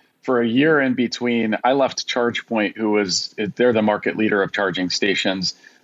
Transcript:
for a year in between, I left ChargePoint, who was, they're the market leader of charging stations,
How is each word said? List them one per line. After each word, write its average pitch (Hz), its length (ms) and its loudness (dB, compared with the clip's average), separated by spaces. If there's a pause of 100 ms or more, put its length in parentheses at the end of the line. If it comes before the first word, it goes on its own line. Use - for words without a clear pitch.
(220)
for 127 180 0
a 120 80 2
year 143 320 4
in 127 140 0
between, 117 680 0
I 123 100 4
left 135 360 0
ChargePoint, 113 680 -2
who 107 160 0
was, 98 440 -2
they're 117 380 0
the 110 80 2
market 104 340 0
leader 104 260 2
of 90 80 -2
charging 92 400 -2
stations, 95 640 -2 (300)